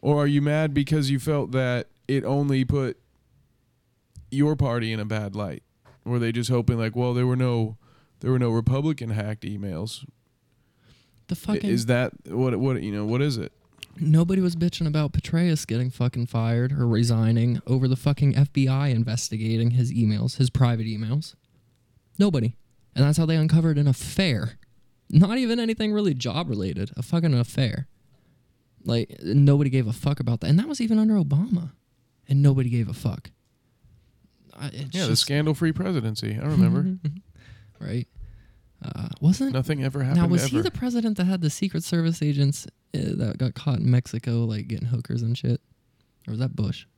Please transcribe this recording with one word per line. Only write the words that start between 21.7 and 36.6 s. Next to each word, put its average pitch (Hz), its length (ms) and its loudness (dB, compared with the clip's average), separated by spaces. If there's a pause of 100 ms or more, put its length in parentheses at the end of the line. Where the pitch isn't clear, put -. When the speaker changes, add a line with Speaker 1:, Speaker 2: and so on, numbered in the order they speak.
Speaker 2:
Nobody. 147 380 2 (400)
And 135 80 4
that's 147 120 4
how 165 100 2
they 160 100 2
uncovered 160 420 4
an 147 80 4
affair. 131 720 0 (500)
Not 202 300 6
even 240 220 0
anything 220 320 -2
really 208 220 2
job 127 340 -4
related. 98 480 -4
A 123 80 -6
fucking 165 280 2
affair. 123 540 0 (1000)
Like, - 380 -2
nobody 143 480 4
gave 131 160 0
a 107 60 -2
fuck 143 260 -2
about 120 220 -2
that. - 80 -4
And 151 100 6
that 240 80 0
was 302 140 -6
even 226 180 2
under 220 160 2
Obama. 170 560 0 (580)
And 139 140 4
nobody 135 280 4
gave 117 180 0
a - 60 -6
fuck. - 360 -6 (1300)
I, 143 80 -12
it's 135 300 -10
Speaker 1:
Yeah, 185 80 -2
the 120 60 0
Speaker 2:
just - 120 2
Speaker 1:
scandal-free 151 500 0
presidency. 113 720 -4
I - 40 -4
remember. 151 580 4